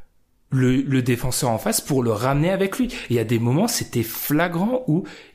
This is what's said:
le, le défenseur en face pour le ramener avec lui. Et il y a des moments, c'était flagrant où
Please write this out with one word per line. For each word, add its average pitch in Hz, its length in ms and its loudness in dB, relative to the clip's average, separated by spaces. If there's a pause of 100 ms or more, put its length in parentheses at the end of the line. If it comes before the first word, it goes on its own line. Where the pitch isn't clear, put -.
(520)
le, 131 260 4
le 135 240 0
défenseur 123 480 0
en 113 80 2
face - 240 -2
pour 131 200 0
le 117 120 2
ramener 139 360 2
avec 190 300 0
lui. 254 60 0
Et - 60 -4 (180)
il 120 80 2
y - 20 2
a 110 60 0
des 113 140 2
moments, 131 280 2
c'était - 360 -2
flagrant 170 840 0
où 165 160 2 (320)